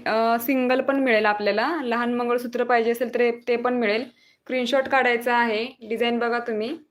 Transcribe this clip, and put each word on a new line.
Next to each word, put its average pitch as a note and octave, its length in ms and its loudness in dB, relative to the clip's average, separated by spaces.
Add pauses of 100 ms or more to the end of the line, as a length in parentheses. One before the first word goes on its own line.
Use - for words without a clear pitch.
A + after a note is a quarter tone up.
अ, A3+ 340 2
सिंगल B3+ 420 0
पण C4+ 180 0
मिळेल A3+ 260 4
आपल्याला. G#3 580 0
लहान A#3+ 300 -2
मंगळसूत्र A#3+ 500 -2
पाहिजे A#3+ 280 2
असेल A#3 220 -2
तर A#3+ 180 2 (160)
ते A#3+ 80 0
पण B3 180 0
मिळेल. A#3 360 0
स्क्रीनशॉट B3+ 760 -2
काढायचा B3 500 2
आहे. A3+ 280 0 (240)
डिझाईन A#3 300 0
बघा A#3+ 200 0
तुम्ही. A#3 380 -6 (140)